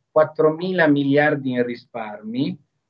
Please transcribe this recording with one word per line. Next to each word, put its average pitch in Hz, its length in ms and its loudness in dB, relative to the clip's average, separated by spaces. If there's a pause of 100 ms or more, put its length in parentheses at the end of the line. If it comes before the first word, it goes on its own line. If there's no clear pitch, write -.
(100)
quattromila 156 760 2
miliardi 143 680 2
in 123 120 0
risparmi, 113 920 -8 (340)